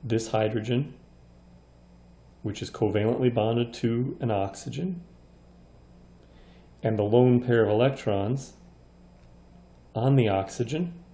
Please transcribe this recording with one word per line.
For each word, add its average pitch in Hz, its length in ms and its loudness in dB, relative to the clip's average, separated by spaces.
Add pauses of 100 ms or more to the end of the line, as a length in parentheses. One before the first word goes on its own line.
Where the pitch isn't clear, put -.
This 113 240 -2
hydrogen, 113 640 0 (1500)
which 107 200 -6
is - 80 -10
covalently 113 640 0
bonded 117 400 0
to 120 460 -2
an 120 100 -2
oxygen, 127 720 -6 (1800)
and 110 120 0
the 104 60 0
lone 123 400 6
pair 117 220 4
of 101 40 0
electrons 110 840 0 (1400)
on 131 220 2
the 117 120 6
oxygen 120 680 -2 (200)